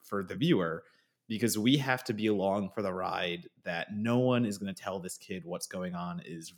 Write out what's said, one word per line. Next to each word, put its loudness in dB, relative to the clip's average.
for -4
the -8
viewer, 2
because 0
we 6
have 0
to -2
be 0
along 2
for -2
the 0
ride -2
that -4
no 4
one 4
is -2
gonna -6
tell -6
this -8
kid -10
what's -6
going -6
on -6
is -12